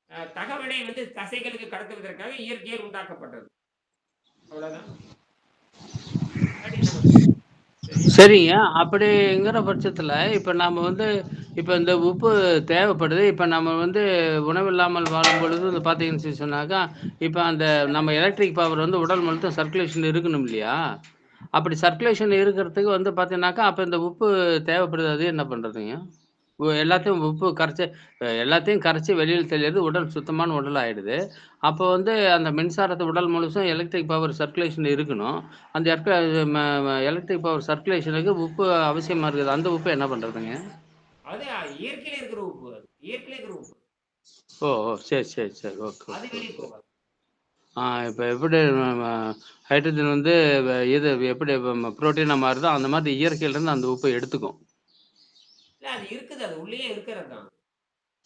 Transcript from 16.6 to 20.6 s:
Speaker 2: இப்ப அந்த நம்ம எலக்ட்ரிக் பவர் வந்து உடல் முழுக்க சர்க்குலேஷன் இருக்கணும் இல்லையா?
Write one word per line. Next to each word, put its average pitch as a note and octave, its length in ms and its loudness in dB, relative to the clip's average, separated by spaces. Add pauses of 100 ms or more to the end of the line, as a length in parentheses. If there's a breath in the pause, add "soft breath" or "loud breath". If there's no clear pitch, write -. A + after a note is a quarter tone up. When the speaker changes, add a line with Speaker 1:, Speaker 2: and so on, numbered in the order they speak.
Speaker 2:
இப்ப D#3+ 240 0
அந்த D#3+ 220 0 (220)
நம்ம D3+ 260 0
எலக்ட்ரிக் F#3 460 2
பவர் D#3+ 260 2
வந்து F#3 140 0
உடல் F3 260 0
முழுக்க E3 260 -2
சர்க்குலேஷன் D#3+ 580 -2
இருக்கணும் D#3 360 0
இல்லையா? A2 320 -4 (720 loud breath)